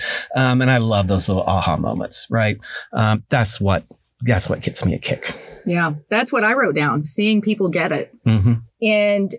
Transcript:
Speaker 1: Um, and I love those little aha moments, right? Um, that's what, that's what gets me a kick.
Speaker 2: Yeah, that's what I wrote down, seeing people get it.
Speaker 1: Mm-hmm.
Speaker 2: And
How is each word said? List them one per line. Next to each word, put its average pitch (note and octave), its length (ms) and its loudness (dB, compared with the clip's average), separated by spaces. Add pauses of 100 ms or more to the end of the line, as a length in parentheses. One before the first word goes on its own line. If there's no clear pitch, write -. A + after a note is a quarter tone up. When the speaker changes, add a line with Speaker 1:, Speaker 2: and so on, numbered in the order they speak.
(360)
Speaker 1:
Um, B2+ 260 2
and B2+ 80 4
I B2+ 80 4
love G#2+ 300 2
those F#2+ 200 2
little F#2+ 160 0
aha D#2+ 340 0
moments, - 520 -4
right? G#2+ 280 0 (360)
Um, G#2+ 360 2
that's A#2+ 300 0
what, G2 260 0 (360)
that's A#2+ 260 0
what - 140 -4
gets - 240 -2
me F2+ 80 2
a - 60 -4
kick. - 320 -6 (340)
Speaker 2:
Yeah, E3+ 280 0 (160)
that's A#3 220 -2
what A#3 120 0
I A3 100 2
wrote B3+ 220 0
down, D3 300 0
seeing G#3 360 2
people G#3 280 0
get E3 220 -2
it. - 240 -6 (100)
Speaker 1:
Mm-hmm. A2 280 4 (300)
Speaker 2:
And - 560 0